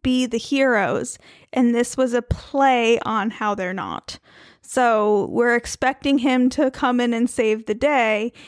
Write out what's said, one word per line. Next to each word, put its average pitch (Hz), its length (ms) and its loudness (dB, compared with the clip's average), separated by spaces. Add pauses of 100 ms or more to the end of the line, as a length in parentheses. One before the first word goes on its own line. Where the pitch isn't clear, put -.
be 254 240 0
the 233 140 -4
heroes, 240 800 0 (340)
and 240 220 2
this 247 200 -2
was 254 200 0
a 240 80 -2
play 247 840 2
on 214 240 -2
how 214 240 -4
they're 190 220 -6
not. - 420 -10 (460)
So 214 680 2
we're 240 260 2
expecting 262 600 -2
him 254 320 2
to 262 220 0
come 247 280 -2
in 240 140 0
and 233 160 0
save 220 380 -2
the 208 80 -2
day. 240 580 0 (140)